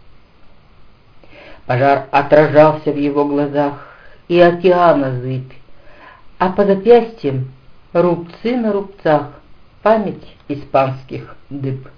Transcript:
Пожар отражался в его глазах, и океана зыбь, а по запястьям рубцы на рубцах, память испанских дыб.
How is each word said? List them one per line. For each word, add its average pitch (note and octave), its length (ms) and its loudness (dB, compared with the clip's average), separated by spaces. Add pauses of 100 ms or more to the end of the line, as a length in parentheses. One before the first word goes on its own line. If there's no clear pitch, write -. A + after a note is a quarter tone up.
(1700)
Пожар C3+ 460 0
отражался D3+ 840 2
в D3 40 -6
его C#3+ 280 -2
глазах, C#3+ 600 -4 (440)
и F3 100 2
океана E3+ 800 2
зыбь, C3 320 -8 (880)
а F#3 120 -2
по G3 160 0
запястьям F#3+ 840 2 (400)
рубцы F3 640 -2
на A3 160 -2
рубцах, D#3+ 680 -4 (400)
память G#3 540 -2 (120)
испанских C3 880 -6 (140)
дыб. C3+ 480 -10